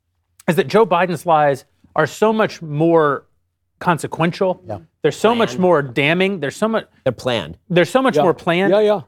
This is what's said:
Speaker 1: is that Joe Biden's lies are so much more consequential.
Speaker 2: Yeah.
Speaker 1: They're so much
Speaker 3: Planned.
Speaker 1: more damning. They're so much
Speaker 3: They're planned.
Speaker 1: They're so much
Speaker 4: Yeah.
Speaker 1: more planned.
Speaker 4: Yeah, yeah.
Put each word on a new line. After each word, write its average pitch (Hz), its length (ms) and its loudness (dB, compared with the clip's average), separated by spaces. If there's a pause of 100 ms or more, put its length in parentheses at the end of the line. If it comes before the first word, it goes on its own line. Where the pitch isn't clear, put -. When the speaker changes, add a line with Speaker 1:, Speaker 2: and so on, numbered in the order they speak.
(480)
Speaker 1:
is 175 80 2
that 170 120 0
Joe 214 180 2
Biden's 175 400 -2
lies 151 380 2 (320)
are 156 100 2
so - 260 0
much 220 300 -4
more 156 640 0 (540)
consequential. 175 880 -2
Speaker 2:
Yeah. 104 100 -10 (240)
Speaker 1:
They're 156 80 0
so 214 240 2
much 233 160 0
Speaker 3:
Planned. 123 100 -6
Speaker 1:
more 175 220 4
damning. 160 560 0
They're 139 140 -6
so - 160 -4
much 220 180 -4 (160)
Speaker 3:
They're 127 100 -2
planned. 104 460 -6 (100)
Speaker 1:
They're 175 160 2
so 254 160 0
much 262 160 2
Speaker 4:
Yeah. 147 60 4
Speaker 1:
more 165 120 2
planned. 180 380 -2
Speaker 4:
Yeah, 202 80 4
yeah. 208 280 0